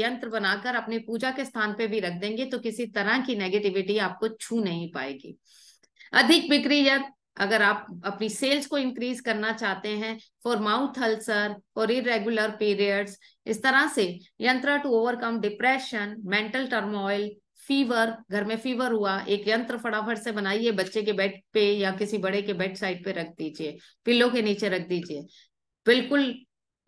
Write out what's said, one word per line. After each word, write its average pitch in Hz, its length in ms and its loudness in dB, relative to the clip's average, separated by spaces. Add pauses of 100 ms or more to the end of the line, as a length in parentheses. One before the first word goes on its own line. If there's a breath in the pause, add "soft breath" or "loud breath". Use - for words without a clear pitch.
यंत्र 240 280 -2
बनाकर 208 460 0
अपने 226 240 -2
पूजा 226 320 -4
के 269 140 -6
स्थान 214 300 -4
पे 220 120 -2
भी 214 140 -2
रख 175 120 -4
देंगे, 214 320 -4
तो 254 140 -6
किसी 233 280 -4
तरह 208 380 0
की 254 120 -2
नेगेटिविटी 196 600 0
आपको 196 300 -2
छू 226 320 -4
नहीं 170 320 -2
पाएगी। 135 440 -10 (760 loud breath)
अधिक 254 380 6
बिक्री, 285 380 4
या 269 140 4 (340)
अगर 208 260 2
आप 208 240 2 (180)
अपनी 202 240 -4
सेल्स 277 380 0
को 285 120 -2
इंक्रीज 247 420 -4
करना 220 320 -2
चाहते 214 360 -4
हैं, 220 300 -6 (280 loud breath)
for 240 120 2
mouth 233 400 0
ulcer, 220 560 0 (200)
for 220 160 0
irregular 220 580 2 (120)
periods, 202 540 0 (320 soft breath)
इस 220 160 -4
तरह 269 260 4
से 220 160 2 (360 loud breath)
यंत्र 262 380 2
to 285 140 -2
overcome 233 480 0
depression, 208 760 -2 (160)
mental 220 380 -2
turmoil, 202 580 -2 (380)
फीवर, 233 500 2 (140)
घर 202 140 0
में 220 120 -2
फीवर 247 360 -2
हुआ, 196 260 2 (100)
एक 202 200 0
यंत्र 233 300 0
फटाफट 220 400 -2
से 226 140 -6
बनाइए, 208 400 0
बच्चे 190 300 -2
के 208 100 0
बेड 196 280 0 (120)
पे 208 200 4
या 196 240 2
किसी 208 220 -2
बड़े 190 240 0
के 202 100 -4
बेड 190 240 -2
साइड 180 280 -4
पे 196 80 -4
रख 170 160 -6 (100)
दीजिए, 156 380 -6 (280 loud breath)
पिल्लो 240 260 6
के 240 120 0
नीचे 208 260 0
रख 180 200 -2
दीजिए, 170 380 -4 (600 loud breath)
बिल्कुल 254 460 4 (540)